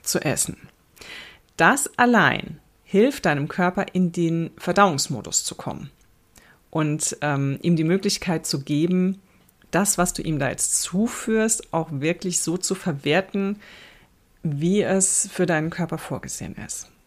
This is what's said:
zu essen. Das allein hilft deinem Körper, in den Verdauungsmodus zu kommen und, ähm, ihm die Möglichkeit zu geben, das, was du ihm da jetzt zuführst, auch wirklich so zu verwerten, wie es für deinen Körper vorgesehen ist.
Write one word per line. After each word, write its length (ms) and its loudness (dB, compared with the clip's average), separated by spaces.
zu 180 -2
essen. 360 -2
Das 420 4
allein 600 4
hilft 420 2
deinem 220 0
Körper, 440 0
in 200 2
den 440 0
Verdauungsmodus 880 0
zu 100 -8
kommen 360 -10
und, 500 -2
ähm, 420 0
ihm 140 4
die 80 2
Möglichkeit 640 0
zu 160 -4
geben, 580 0
das, 280 0
was 140 2
du 100 -6
ihm 160 0
da 100 0
jetzt 340 -2
zuführst, 880 0
auch 180 0
wirklich 500 -2
so 160 0
zu 180 -4
verwerten, 880 -2
wie 400 2
es 500 0
für 140 0
deinen 240 0
Körper 280 -4
vorgesehen 580 -10
ist. 320 -12